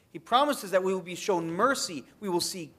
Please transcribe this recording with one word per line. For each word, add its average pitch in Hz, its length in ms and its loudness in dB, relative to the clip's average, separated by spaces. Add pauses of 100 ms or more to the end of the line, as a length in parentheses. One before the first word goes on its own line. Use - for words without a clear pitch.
(120)
He 170 80 -14
promises 247 520 2
that 185 120 4
we 190 100 2
will 190 80 -2
be 175 140 -10
shown 170 360 0
mercy. 185 520 0 (160)
We 208 100 -6
will 175 120 2
see 165 380 -6